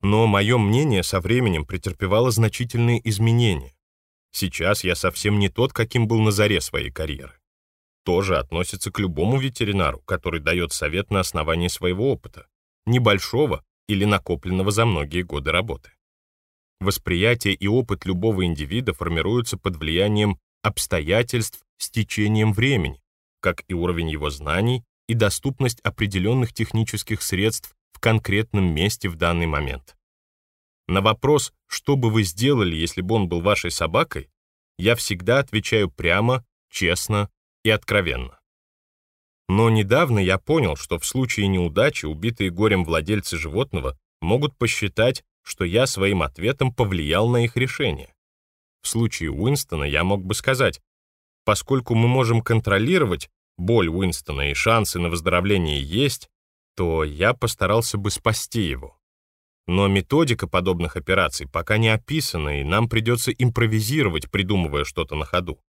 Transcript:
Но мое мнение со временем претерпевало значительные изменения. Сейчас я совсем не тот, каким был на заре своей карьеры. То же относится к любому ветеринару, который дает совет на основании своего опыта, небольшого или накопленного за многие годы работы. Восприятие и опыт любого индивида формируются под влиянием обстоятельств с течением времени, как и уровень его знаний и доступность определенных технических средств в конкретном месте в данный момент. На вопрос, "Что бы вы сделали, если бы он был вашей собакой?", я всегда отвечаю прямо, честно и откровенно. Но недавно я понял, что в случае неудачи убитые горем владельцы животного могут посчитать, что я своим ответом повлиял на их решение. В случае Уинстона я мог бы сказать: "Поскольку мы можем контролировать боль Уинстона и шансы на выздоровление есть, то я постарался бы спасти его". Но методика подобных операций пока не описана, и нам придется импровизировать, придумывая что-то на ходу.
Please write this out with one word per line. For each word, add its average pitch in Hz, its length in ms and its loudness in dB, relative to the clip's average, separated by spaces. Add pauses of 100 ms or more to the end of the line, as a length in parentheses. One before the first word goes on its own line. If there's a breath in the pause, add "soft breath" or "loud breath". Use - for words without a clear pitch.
Но 107 260 4
мое 104 320 4
мнение 110 420 2
со 95 180 -2
временем 95 460 0
претерпевало 98 640 0
значительные 117 800 0
изменения. 107 640 2 (560)
Сейчас 95 520 -2
я 90 100 0
совсем 104 460 0
не 98 100 2
тот, - 240 -2
каким 117 340 0
был 113 120 2
на 107 120 4
заре 104 300 2
своей 78 300 -6
карьеры. 71 420 -10 (680)
То 90 180 2
же 95 160 0
относится 85 540 -4
к - 80 -6
любому 95 400 0
ветеринару, 101 600 -2
который 82 380 -4
дает 82 320 0
совет 78 380 -4
на 95 120 2
основании 85 480 0
своего 92 420 -2
опыта, - 360 -8 (380)
небольшого 113 760 2 (240)
или 101 180 2
накопленного 95 640 0
за 110 160 2
многие 85 380 -2
годы 73 280 -4
работы. 92 400 -4 (880)
Восприятие 98 760 0
и 95 120 -4
опыт 113 380 0
любого 92 400 0
индивида 85 480 -4
формируются 90 640 -2
под 90 200 -4
влиянием 101 600 0 (240)
обстоятельств 107 1000 -2 (160)
с - 120 -10
течением 107 640 2
времени, 104 480 0 (380)
как - 280 -2
и 92 60 -4
уровень 85 360 0
его 76 200 -4
знаний 87 540 -2 (240)
и 113 60 -2
доступность 117 680 0
определенных 107 760 0
технических 110 680 -4
средств - 520 -2 (160)
в - 80 -20
конкретном 107 680 2
месте 90 440 0
в 82 60 -8
данный 85 320 0
момент. 73 480 -6 (920)
На 95 140 0
вопрос, 131 520 2 (140)
"Что - 280 -2
бы 120 160 2
вы 110 120 2
сделали, 98 520 0
если 80 260 -4
бы 95 140 -2
он 98 140 0
был 87 120 -2
вашей 92 300 0
собакой?", 82 580 -2 (480)
я 107 180 2
всегда 104 440 0
отвечаю 107 500 0
прямо, 110 560 0 (240)
честно 101 600 -2 (340)
и 107 60 2
откровенно. 85 720 0 (1080)
Но 113 220 4
недавно 110 500 4
я 92 180 2
понял, 120 380 0
что - 240 -6
в - 60 -8
случае 117 420 -2
неудачи 95 580 0
убитые 90 460 -4
горем 95 320 2
владельцы 82 540 -2
животного 78 600 -4 (240)
могут 131 360 0
посчитать, 113 640 0 (200)
что - 200 -8
я 107 240 2
своим 98 340 0
ответом 117 520 -2
повлиял 92 540 0
на 120 180 2
их 113 100 -4
решение. 123 580 -4 (680)
В - 60 -8
случае 110 440 -2
Уинстона 87 520 -2
я 73 200 0
мог 98 200 0
бы 92 120 -4
сказать: 127 460 0 (600)
"Поскольку 120 520 0
мы 113 120 6
можем 120 340 2
контролировать 110 880 0 (280)
боль 95 300 2
Уинстона 80 640 -2
и - 20 -2
шансы 110 460 0
на 87 100 -2
выздоровление 87 720 0
есть, 95 480 -2 (460)
то 80 280 0
я 78 300 0
постарался 110 640 -2
бы 101 140 -2
спасти - 500 -2
его". 67 380 -6 (680)
Но 95 200 2
методика 110 600 2
подобных 90 500 0
операций 85 500 0
пока 85 300 -2
не 113 120 4
описана, 85 720 -2
и - 20 -2
нам 101 240 2
придется 117 440 0
импровизировать, 113 1000 0
придумывая 90 540 0
что-то 76 320 -6
на 76 100 -4
ходу. 87 340 -4 (140)